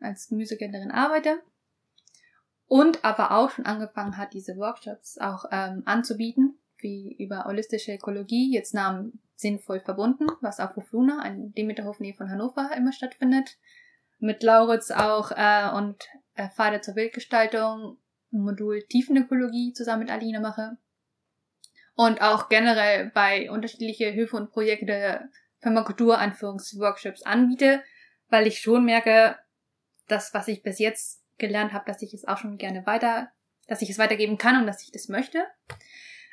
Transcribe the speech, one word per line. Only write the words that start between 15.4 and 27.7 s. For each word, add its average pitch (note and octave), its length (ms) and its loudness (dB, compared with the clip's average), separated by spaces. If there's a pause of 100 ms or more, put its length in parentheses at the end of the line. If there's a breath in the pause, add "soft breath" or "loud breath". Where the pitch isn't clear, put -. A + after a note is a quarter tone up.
und, G3+ 320 -6 (260)
äh, G3 140 -8
Pfade G#3 320 0
zur G3+ 160 -10
Wildgestaltung, A3 1000 -2 (340)
ein G#3+ 80 0
Modul G#3 480 -4
Tiefenökologie B3 840 0
zusammen A3+ 300 -4
mit A#3 60 -8
Alina A3 300 -4
mache. A3 360 -6 (1200 soft breath)
Und A3 280 4
auch G#3+ 260 2
generell G#3+ 640 4
bei G3 380 2
unterschiedliche A3 640 -6
Höfe A3+ 220 -2
und G#3 140 -8
Projekte G#3 760 -2 (320 soft breath)
Permakultur-Anführungs-Workshops G#3 1600 0
anbiete, B3+ 580 4 (460 loud breath)